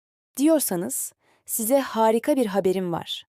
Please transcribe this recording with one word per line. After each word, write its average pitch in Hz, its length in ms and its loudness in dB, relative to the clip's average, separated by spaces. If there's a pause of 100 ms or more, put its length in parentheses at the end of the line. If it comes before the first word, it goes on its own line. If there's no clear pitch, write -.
(380)
diyorsanız, 262 760 0 (320)
size 226 340 0
harika 226 560 2
bir 254 100 2
haberim 185 460 0
var. - 380 -8